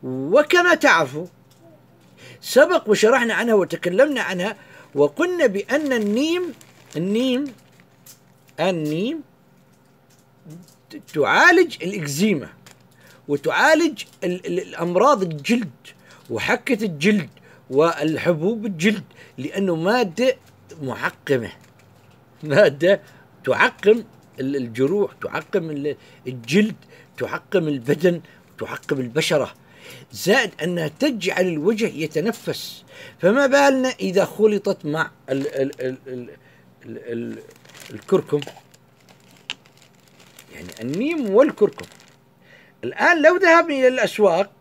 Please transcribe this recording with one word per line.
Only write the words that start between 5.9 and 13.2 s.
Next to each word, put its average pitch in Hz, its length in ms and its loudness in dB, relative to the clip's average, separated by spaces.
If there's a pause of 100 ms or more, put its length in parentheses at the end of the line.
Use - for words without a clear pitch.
النيم، 269 600 -2 (440)
النيم، 240 480 -2 (1160)
النيم 180 600 -2 (1700)
ت-، 302 100 -16 (140)
تعالج 285 680 4
الإكزيما، 165 680 -2 (800)